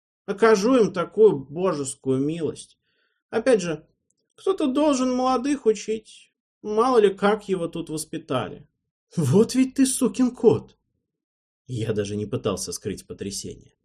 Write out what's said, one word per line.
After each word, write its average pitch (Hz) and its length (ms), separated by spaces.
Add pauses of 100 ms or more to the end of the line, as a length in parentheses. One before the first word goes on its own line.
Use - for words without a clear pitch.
(260)
окажу 220 500
им 208 180
такую 175 460
божескую 143 800
милость. 151 580 (520)
Опять 226 320
же, 165 260 (480)
кто-то 381 320
должен 262 440
молодых 254 540
учить, - 680 (280)
мало 226 380
ли 202 140
как 208 360
его 175 180
тут 165 220
воспитали». 151 800 (480)
«Вот 180 400
ведь 262 200
ты 269 100
сукин 254 500
кот!» - 420 (880)
Я 113 280
даже 101 220
не 104 100
пытался 98 480
скрыть - 340
потрясение. - 640 (120)